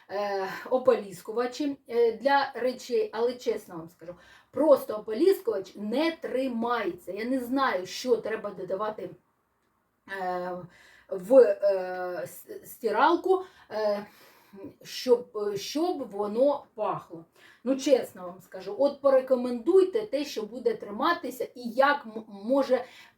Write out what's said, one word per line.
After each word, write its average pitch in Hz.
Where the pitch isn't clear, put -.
е, 196
ополіскувачі, 247
е, 233
для 269
речей, 240
але 240
чесно 208
вам 165
скажу, 175
просто 269
ополіскувач 220
не 240
тримається. 240
Я 208
не 254
знаю, 240
що 247
треба 208
додавати, 190
е, 180
в, 196
е, 185
с-, -
стиралку, 370
е, 208
щоб, -
е, -
щоб 294
воно 208
пахло. 170
Ну, 262
чесно 262
вам 180
скажу, 190
от 277
порекомендуйте 262
те, 277
що 226
буде 220
триматися 254
і -
як 247
м-, 214
може 240